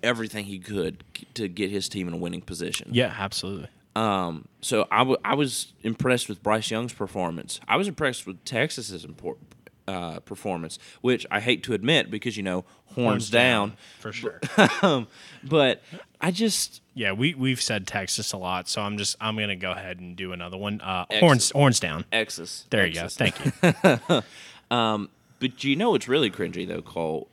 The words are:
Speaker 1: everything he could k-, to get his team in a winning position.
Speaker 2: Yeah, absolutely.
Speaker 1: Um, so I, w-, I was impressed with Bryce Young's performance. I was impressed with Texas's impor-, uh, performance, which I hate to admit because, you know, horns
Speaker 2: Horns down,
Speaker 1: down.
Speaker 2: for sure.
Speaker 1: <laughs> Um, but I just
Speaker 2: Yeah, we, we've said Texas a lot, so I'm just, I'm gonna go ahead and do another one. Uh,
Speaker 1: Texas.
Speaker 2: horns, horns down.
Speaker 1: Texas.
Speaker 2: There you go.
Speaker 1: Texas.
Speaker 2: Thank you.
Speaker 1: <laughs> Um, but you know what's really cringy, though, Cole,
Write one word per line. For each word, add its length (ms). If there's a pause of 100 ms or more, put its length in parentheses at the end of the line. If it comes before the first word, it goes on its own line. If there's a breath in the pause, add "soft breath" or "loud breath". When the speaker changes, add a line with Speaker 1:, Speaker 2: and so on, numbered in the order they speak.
Speaker 1:
everything 440
he 120
could 540
k-, 220
to 140
get 220
his 180
team 200
in 60
a 20
winning 260
position. 500
Speaker 2:
Yeah, 260
absolutely. 500 (280)
Speaker 1:
Um, 520 (120)
so 300
I, 80
w-, 260
I 100
was 380 (100)
impressed 460
with 140
Bryce 280
Young's 220
performance. 760
I 80
was 100
impressed 400
with 180
Texas's 640
impor-, 300 (500)
uh, 340
performance, 600 (220 loud breath)
which 280
I 80
hate 260
to 100
admit 360
because, 260
you 60
know, 220 (220 soft breath)
horns 100
Speaker 2:
Horns 340
down, 400
Speaker 1:
down. 60 (240 loud breath)
Speaker 2:
for 120
sure. 280 (160)
Speaker 1:
<laughs> 120 (140)
Um, 240 (380 loud breath)
but 380 (380 loud breath)
I 120
just 480 (140)
Speaker 2:
Yeah, 180
we, 220
we've 260
said 260
Texas 460
a 40
lot, 320
so 140
I'm 160
just, 220
I'm 160
gonna 200
go 160
ahead 280
and 160
do 160
another 240
one. 240
Uh, 260
Speaker 1:
Texas. 140
Speaker 2:
horns, 320
horns 280
down. 300
Speaker 1:
Texas. 600
Speaker 2:
There 160
you 80
go. 140
Speaker 1:
Texas. 520
Speaker 2:
Thank 500
you. 160
Speaker 1:
<laughs> 60 (380 loud breath)
Um, 400 (300)
but 220
you 140
know 140
what's 180
really 220
cringy, 360
though, 140
Cole, 520